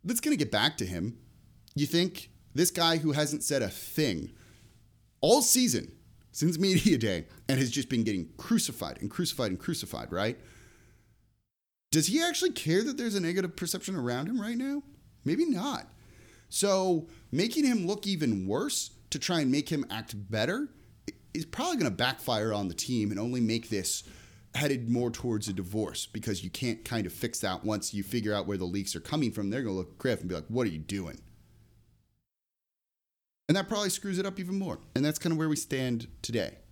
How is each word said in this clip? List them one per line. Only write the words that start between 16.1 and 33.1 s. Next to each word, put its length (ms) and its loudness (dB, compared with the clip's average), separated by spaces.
So 600 2
making 320 2
him 200 4
look 220 -2
even 400 2
worse 460 -2
to 80 -4
try 220 0
and 100 2
make 180 2
him 220 0
act 240 -8
better 400 0
is 100 -4
probably 320 -2
gonna 140 2
backfire 640 0
on 140 0
the 60 -4
team 360 0
and 80 -4
only 220 -2
make 280 2
this 360 -2
headed 340 0
more 220 2
towards 360 -2
a 60 -4
divorce, 540 -4
because 360 -4
you 60 -6
can't 340 -4
kind 240 -2
of 60 -6
fix 280 -4
that 240 -2
once 280 -2
you 100 -4
figure 300 -2
out 140 -2
where 100 -2
the 80 -2
leaks 320 -4
are 40 -6
coming 300 -2
from. 200 -4
They're 120 -2
gonna 140 -2
look 140 -6
at 80 -20
Griff 220 0
and 80 -6
be 60 -2
like, 140 -6
"What 180 0
are 40 0
you 80 -6
doing?" 420 -8